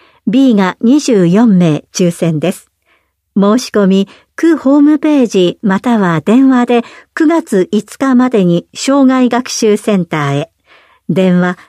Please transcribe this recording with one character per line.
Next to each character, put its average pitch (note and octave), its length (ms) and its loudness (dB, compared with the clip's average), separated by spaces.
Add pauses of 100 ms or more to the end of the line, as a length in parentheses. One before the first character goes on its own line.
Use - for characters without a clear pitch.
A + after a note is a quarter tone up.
(280)
B B3+ 260 2
が F#3+ 260 0
二 C4 200 2
十 G#3 260 0
四 G3 320 2
名 E3 340 0
抽 F3 200 -2
選 E3 280 -4
で D#3+ 120 -2
す。 - 180 -16 (680)
申 G3+ 220 2
し - 140 -10
込 G#3 160 0
み、 F#3+ 200 0 (280)
区 D#4+ 200 0
ホ C4+ 220 0
ー D4 40 4
ム D4 180 2
ペ D4 240 0
ー - 20 0
ジ F3+ 380 -2
ま G3 160 0
た A#3+ 180 -2
は E3+ 240 -2
電 C4 280 2
話 B3 180 0
で A#3+ 160 0 (320)
九 E4 100 0
月 D4+ 460 0
五 - 260 -4
日 C4+ 160 -2
ま B3+ 160 2
で G#3 160 0
に F3 300 -2
障 C#4 320 0
害 B3+ 220 0
学 A#3+ 200 -4
習 G#3 280 0
セ G#3 180 -4
ン F3+ 100 -2
タ D3 240 -4
ー C#3 60 -2
へ。 C#3+ 160 -6 (580)
電 F3+ 320 0
話 F3+ 160 -4 (100)